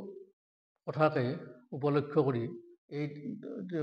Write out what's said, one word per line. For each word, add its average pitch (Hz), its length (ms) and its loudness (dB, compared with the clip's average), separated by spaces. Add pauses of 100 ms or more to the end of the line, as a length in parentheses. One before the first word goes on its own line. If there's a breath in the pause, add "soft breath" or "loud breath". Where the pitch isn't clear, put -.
(880)
কথাকে 151 340 4 (500)
উপলক্ষ 147 480 2
কৰি 127 220 4 (460)
এই 147 180 -4 (760)